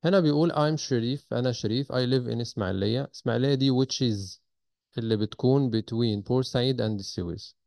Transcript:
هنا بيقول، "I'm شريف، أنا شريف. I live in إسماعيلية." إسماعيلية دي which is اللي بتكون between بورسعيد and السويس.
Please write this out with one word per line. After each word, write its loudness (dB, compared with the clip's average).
هنا 4
بيقول، 4
"I'm 2
شريف، -2
أنا 0
شريف. -4
I 0
live 0
in -4
إسماعيلية." -2
إسماعيلية 0
دي 2
which 0
is -4
اللي 0
بتكون 2
between 0
بورسعيد 0
and -2
السويس. -8